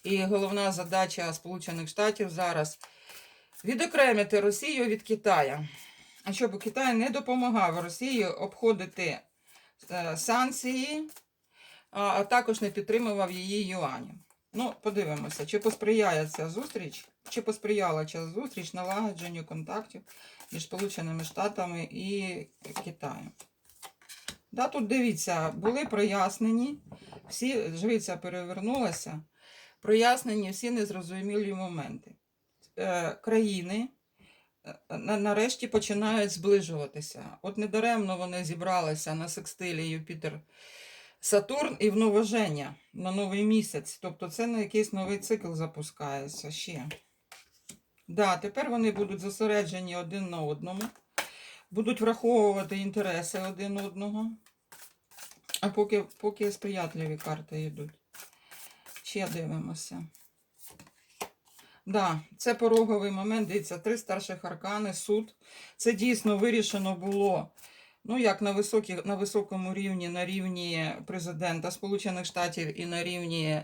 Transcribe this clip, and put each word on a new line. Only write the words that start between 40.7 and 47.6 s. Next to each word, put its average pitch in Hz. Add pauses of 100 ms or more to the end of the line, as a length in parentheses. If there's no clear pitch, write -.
і 208
в 202
новоження 202 (180)
на 185
новий 196
місяць. 214
Тобто 180
це 233
на 233
якийсь 214
новий 196
цикл 196
запускається 147
ще. 156 (1200)